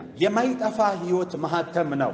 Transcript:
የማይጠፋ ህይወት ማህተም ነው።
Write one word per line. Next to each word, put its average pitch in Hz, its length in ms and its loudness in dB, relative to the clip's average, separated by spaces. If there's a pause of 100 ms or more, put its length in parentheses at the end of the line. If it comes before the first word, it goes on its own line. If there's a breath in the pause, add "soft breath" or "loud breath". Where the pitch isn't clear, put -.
(180)
የማይጠፋ 214 600 2 (180)
ህይወት 180 440 0
ማህተም 160 580 0
ነው። 123 160 0